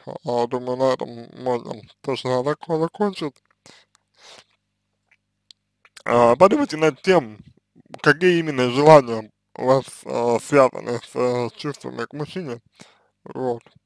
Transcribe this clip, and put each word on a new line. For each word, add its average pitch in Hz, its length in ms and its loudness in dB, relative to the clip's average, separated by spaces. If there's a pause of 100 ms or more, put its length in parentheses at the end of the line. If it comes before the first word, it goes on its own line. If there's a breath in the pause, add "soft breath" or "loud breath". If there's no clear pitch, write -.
э, 120 420 -4
думаю, 127 280 -6
на 131 160 0
этом 127 160 -6 (340)
можно 120 380 -6 (220)
точно 127 420 -4
зако-, 156 340 -4
закончить. 165 560 -4 (2750 soft breath)
А, 120 320 4
подумайте 202 400 2
над 156 260 0
тем, 139 360 0 (640)
какие 170 380 2
именно 131 300 -2
желания 123 600 6 (260)
у 123 100 -6
вас, 131 180 2 (200)
э, 120 380 0
связаны 123 580 0
с, - 160 -20
э, 123 400 -2
чувствами 127 500 -10
к - 80 -20
мужчине. 147 460 -10 (640 soft breath)
Вот. 123 380 -8 (240)